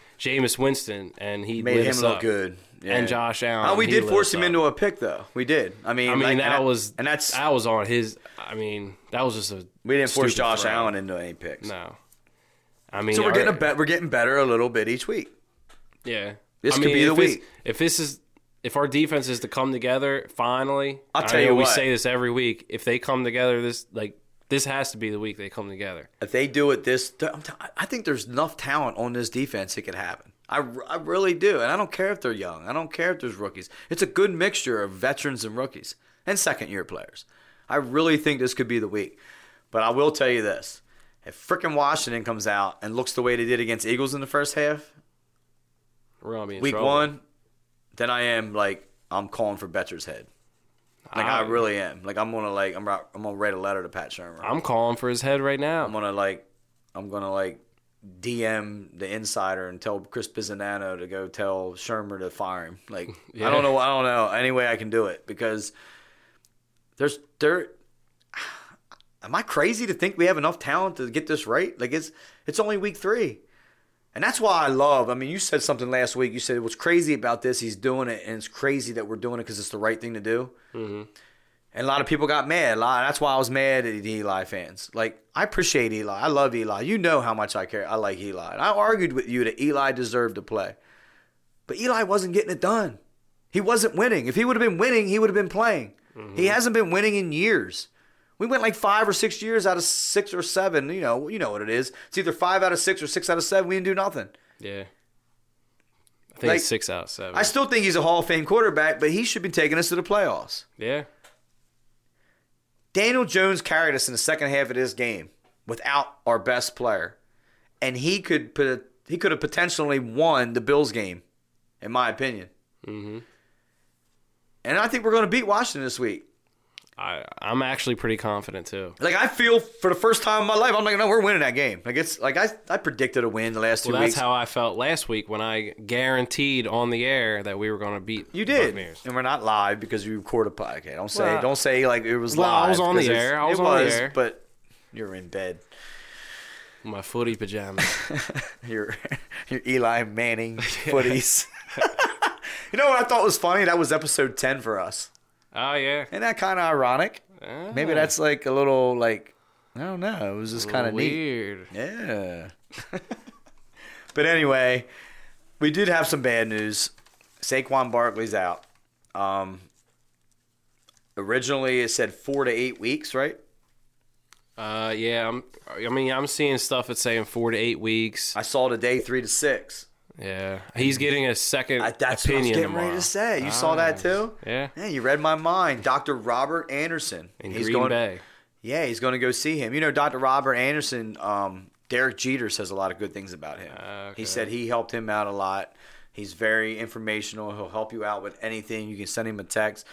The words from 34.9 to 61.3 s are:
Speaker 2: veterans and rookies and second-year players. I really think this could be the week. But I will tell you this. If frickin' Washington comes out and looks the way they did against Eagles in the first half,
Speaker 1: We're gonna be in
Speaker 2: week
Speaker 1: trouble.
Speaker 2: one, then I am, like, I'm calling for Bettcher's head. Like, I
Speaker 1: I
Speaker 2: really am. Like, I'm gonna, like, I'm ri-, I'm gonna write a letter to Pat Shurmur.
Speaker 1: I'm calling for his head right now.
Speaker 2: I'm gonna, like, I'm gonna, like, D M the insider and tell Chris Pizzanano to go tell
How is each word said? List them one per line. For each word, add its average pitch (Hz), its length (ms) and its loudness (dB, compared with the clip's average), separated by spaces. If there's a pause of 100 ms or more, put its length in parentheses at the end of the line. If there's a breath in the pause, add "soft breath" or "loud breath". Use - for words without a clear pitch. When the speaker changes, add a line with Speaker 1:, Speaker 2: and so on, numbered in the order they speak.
Speaker 2:
veterans 127 540 -2
and 107 120 -10
rookies - 380 -8 (300 soft breath)
and 196 140 0
second-year 101 460 -2
players. - 400 -14 (440 soft breath)
I 139 60 0
really 147 420 2
think 147 220 0
this 127 160 0
could 127 120 -2
be 120 120 0
the 107 80 -2
week. 98 320 -6 (500 loud breath)
But 110 140 2
I 113 80 4
will 143 200 4
tell 139 180 2
you 120 120 2
this. - 400 -4 (460 soft breath)
If - 80 -18
frickin' 175 400 -2
Washington 143 480 0
comes 107 240 -4
out 101 360 2
and 110 120 -6
looks 123 180 -2
the 127 100 0
way 123 120 4
they 117 100 0
did 120 140 2
against 110 280 -2
Eagles 131 280 0
in 139 60 -6
the 135 60 -8
first 147 280 0
half, 151 360 -2 (1300)
Speaker 1:
We're 113 120 -10
gonna 107 140 -6
be 101 100 -8
in 95 40 -10
Speaker 2:
week 135 120 0
Speaker 1:
trouble. 110 140 2
Speaker 2:
one, 143 320 2 (760)
then 120 160 0
I 123 100 0
am, 113 320 0
like, 101 340 -2 (220)
I'm 98 180 -2
calling 104 300 -2
for 95 100 -10
Bettcher's 87 380 -6
head. - 220 -14 (880)
Like, 107 100 0
I 113 140 2
Speaker 1:
I - 20 2
Speaker 2:
really 110 380 0
am. 90 240 -6
Like, 98 140 -8
I'm 110 140 0
gonna, 107 200 -4
like, 98 240 0
I'm 101 120 -8
ri-, 98 100 0 (180)
I'm 107 80 -10
gonna 104 120 -6
write 101 200 0
a 92 40 -6
letter 98 240 -2
to 85 60 -10
Pat 87 220 -10
Shurmur. 85 320 -14
Speaker 1:
I'm 127 180 -2
calling 117 360 0
for 127 120 -4
his 120 120 -2
head 139 200 0
right 139 180 0
now. 151 260 0
Speaker 2:
I'm 107 60 -6
gonna, 104 200 -2
like, 98 340 -2 (500)
I'm 98 140 -12
gonna, 98 220 -6
like, 95 280 -2 (600)
D 117 260 -2
M 104 480 -4
the 95 180 -10
insider 95 560 -4
and 90 140 -14
tell 104 180 -4
Chris 101 280 -8
Pizzanano 101 720 -6
to 87 80 -10
go 95 200 -8
tell 95 460 -4